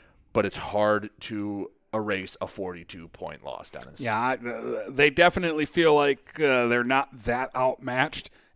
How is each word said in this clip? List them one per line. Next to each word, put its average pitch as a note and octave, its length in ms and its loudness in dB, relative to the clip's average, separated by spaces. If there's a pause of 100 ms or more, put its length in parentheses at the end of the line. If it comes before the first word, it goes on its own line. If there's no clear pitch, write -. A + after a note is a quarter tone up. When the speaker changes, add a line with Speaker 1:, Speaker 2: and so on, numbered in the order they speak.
(320)
Speaker 1:
but G#2 140 2
it's F#2+ 100 -6
hard G#2 540 0 (100)
to G#2 500 -6 (220)
erase G#2 480 -4
a F#2+ 60 -6
forty-two F2 600 -10
point - 360 -14
loss, - 260 -12
Dennis. C2 300 -16
Speaker 2:
Yeah, A2+ 180 -2
I, B2+ 180 0
uh, A#2 520 -8
they C#3+ 220 4
definitely E3 560 2
feel D#3+ 280 4
like, C#3+ 460 2
uh, B2+ 280 4
they're A#2+ 160 4
not C3 400 0
that B2 300 -2
outmatched B2+ 760 0 (260)